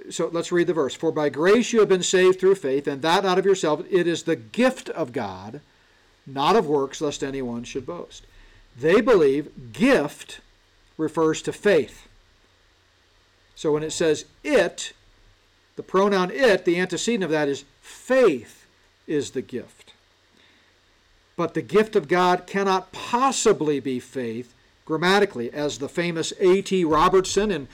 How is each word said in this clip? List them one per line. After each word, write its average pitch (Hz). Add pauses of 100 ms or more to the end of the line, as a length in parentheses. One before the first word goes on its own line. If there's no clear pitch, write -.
so 165
let's 165
read 175
the 175
verse. 143
"For 160
by 151
grace 190
you 226
have 202
been 185
saved 185
through 190
faith, 143
and 139
that 175
not 185
of 180
yourself. 185
It 175
is 165
the 160
gift 240
of 143
God, 107 (640)
not 139
of 196
works, 135
lest 147
anyone 127
should 131
boast." - (520)
They 165
believe 147
gift 180 (560)
refers 156
to 147
faith. - (1500)
So 156
when 151
it 156
says 156 (180)
it, 220 (800)
the 147
pronoun 190
it, 226
the 175
antecedent 185
of 160
that 151
is 139 (160)
faith 196 (420)
is 143
the 131
gift. - (1400)
But 165
the 160
gift 190
of 165
God 180
cannot 190
possibly 185
be 127
faith 120 (320)
grammatically, 180
as 147
the 131
famous 170
A 190
T 185
Robertson, 185
and 143